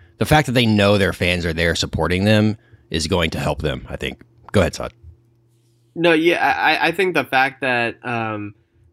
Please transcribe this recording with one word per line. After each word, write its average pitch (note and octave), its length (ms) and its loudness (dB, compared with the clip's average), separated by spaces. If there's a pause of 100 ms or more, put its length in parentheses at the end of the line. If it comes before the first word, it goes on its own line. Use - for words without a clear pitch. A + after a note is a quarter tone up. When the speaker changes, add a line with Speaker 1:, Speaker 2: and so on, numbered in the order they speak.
(180)
Speaker 1:
the A2 80 -4
fact D3+ 220 2
that C3 40 -4
they A#2+ 140 2
know G#2 320 4
their F#2 160 0
fans F2 320 -2
are E2 80 -2
there E2 220 0
supporting E2+ 500 -2
them G#2+ 320 2 (320)
is D#2 180 -4
going E2+ 220 0
to - 100 -6
help D2 220 -4
them, C2 280 -6
I C2+ 60 -10
think. C2 260 -10 (300)
Go - 80 2
ahead, E2 160 0
Saad. A#1+ 180 -12 (1000)
Speaker 2:
No, E3+ 160 4
yeah, D#3+ 340 2
I, C#3+ 440 2
I - 20 0
think F3+ 220 0
the D3 100 0
fact C3 380 0
that, A#2+ 440 -2
um, A2 480 -6 (400)